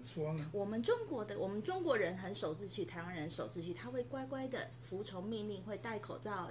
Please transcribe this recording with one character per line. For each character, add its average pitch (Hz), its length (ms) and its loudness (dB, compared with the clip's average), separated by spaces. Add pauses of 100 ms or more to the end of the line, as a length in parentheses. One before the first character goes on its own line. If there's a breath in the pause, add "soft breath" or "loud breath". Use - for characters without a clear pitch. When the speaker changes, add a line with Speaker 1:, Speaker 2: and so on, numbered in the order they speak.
Speaker 1:
说 156 280 0
呢？ 156 180 0
Speaker 2:
我 202 140 2
们 220 180 2
中 453 240 4
国 254 180 0
的， 202 140 -4
我 190 80 2
们 202 160 0
中 370 220 2
国 285 120 8
人 185 200 4
很 185 180 -2
守 175 220 0
秩 202 100 -6
序， 190 180 0
台 170 180 -6
湾 175 120 -4
人 156 160 0
守 123 180 -2
秩 165 140 -4
序， 175 100 -2
他 208 160 -6
会 254 160 0
乖 262 220 -2
乖 262 220 0
的 247 200 0 (140)
服 196 220 -4
从 190 180 -4
命 214 260 0
令， 196 140 -2
会 202 140 -2
戴 220 240 -2
口 - 180 -6
罩、 196 320 0